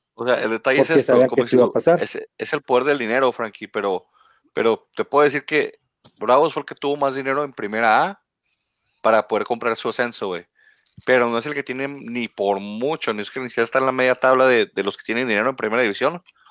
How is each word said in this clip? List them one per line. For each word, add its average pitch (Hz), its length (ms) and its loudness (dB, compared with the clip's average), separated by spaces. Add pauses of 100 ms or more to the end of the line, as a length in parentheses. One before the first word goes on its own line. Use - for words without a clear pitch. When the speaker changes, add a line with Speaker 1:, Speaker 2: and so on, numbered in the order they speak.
(120)
Speaker 1:
o 117 140 -10
sea, 123 160 2
el 110 80 -2
detalle 131 320 2
es - 60 2
Speaker 2:
Porque 156 120 4
Speaker 1:
esto, 131 120 0
Speaker 2:
sabían 127 180 6
Speaker 1:
como 127 120 2
Speaker 2:
que 120 40 -2
eso 127 100 2
iba 123 80 6
a 110 40 4
Speaker 1:
dices 113 140 -2
tú, 165 100 4
Speaker 2:
pasar. 170 100 2
Speaker 1:
es, - 340 -6
es - 160 -6
el 151 80 -4
poder 127 240 0
del 143 140 2
dinero, 123 340 0
Frankie, 110 360 -10
pero, 101 380 -4 (460)
pero 110 420 0
te 107 120 -4
puedo 143 180 4
decir 139 220 0
que - 340 -2 (400)
Bravos 139 320 4
fue 156 80 -6
el 143 60 -12
que 131 80 -16
tuvo 143 220 -4
más 139 180 -2
dinero 135 280 -4
en 143 120 -8
primera 113 500 0
A 196 180 -8 (800)
para 110 260 4
poder 107 200 -2
comprar 117 300 -4
su - 120 -8
ascenso, 117 400 -4
güey. 87 180 -8 (600)
Pero 123 220 4
no 117 100 -2
es 117 80 -6
el 147 80 -8
que 143 100 -6
tiene 135 240 -8
ni 120 400 -8
por 101 320 -2
mucho, 117 540 -6
ni 104 80 -6
es - 80 -12
que 135 100 -10
ni 127 80 -8
siquiera 117 160 -2
está 135 160 -2
en 131 60 2
la 131 60 2
media 127 220 2
tabla 131 320 4
de, 117 200 4
de - 180 -6
los 98 140 -4
que - 40 -20
tienen 120 240 -4
dinero 110 240 0
en 131 60 -8
primera 113 260 -2
división 127 400 -2 (280)